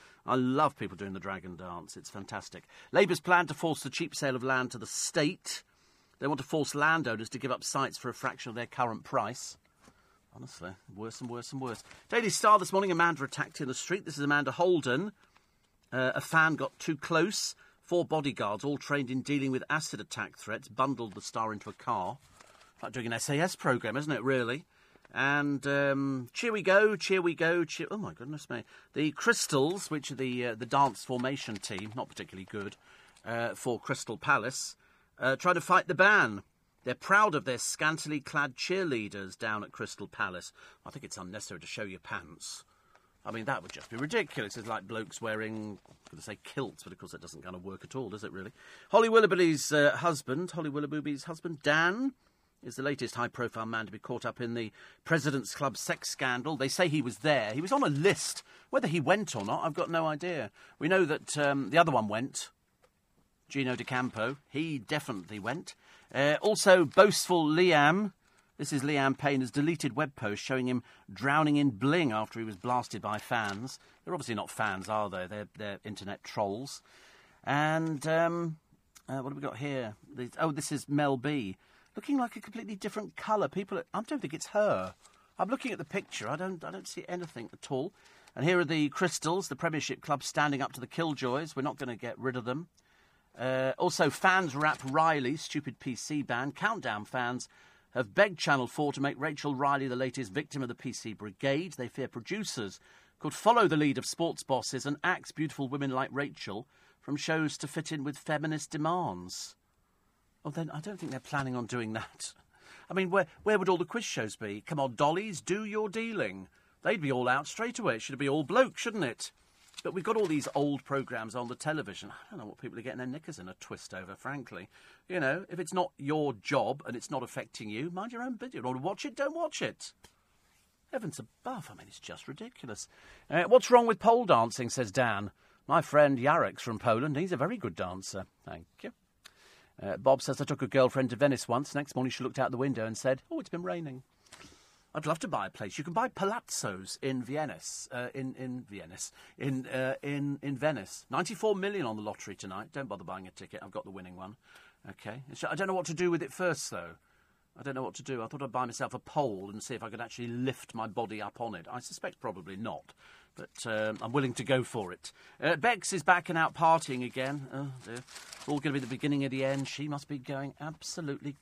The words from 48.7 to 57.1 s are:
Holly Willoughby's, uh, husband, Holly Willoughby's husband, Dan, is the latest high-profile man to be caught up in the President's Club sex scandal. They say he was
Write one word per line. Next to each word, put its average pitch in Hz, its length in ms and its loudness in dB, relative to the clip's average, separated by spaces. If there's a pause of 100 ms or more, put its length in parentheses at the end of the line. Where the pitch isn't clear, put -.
Holly 226 200 8
Willoughby's, 180 640 6
uh, 147 260 8
husband, 160 520 0
Holly 156 220 -6
Willoughby's 147 540 -4
husband, 165 360 -8
Dan, 180 520 4 (500)
is 139 120 -10
the 131 80 -4
latest 135 320 -2
high-profile 117 520 -4
man 113 180 -4
to 95 60 -14
be 107 80 -12
caught 120 260 -6
up 117 160 -6
in 117 140 -4
the 113 160 -4 (320)
President's 139 500 0
Club 135 240 -2
sex - 320 -4
scandal. 131 480 -2
They 135 100 0
say 180 200 4
he 147 140 2
was 120 160 -4